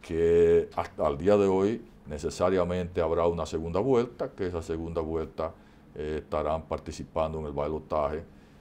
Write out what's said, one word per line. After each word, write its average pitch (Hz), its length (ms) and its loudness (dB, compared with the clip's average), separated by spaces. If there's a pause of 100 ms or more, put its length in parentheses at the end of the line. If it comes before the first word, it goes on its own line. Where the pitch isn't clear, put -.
que 85 720 4
hasta - 320 -2
el 73 100 0
día 95 200 4
de 101 100 6
hoy 98 380 2 (240)
necesariamente 87 920 0
habrá 82 260 2
una 85 200 0
segunda 85 320 -4
vuelta, 127 540 0
que 95 140 -6
esa 85 160 -4
segunda 82 380 -4
vuelta, 80 520 -4 (420)
eh, 76 280 -6
estarán 76 400 -2
participando 80 760 -6
en 78 80 -8
el 73 60 -8
balotaje 76 720 -4 (360)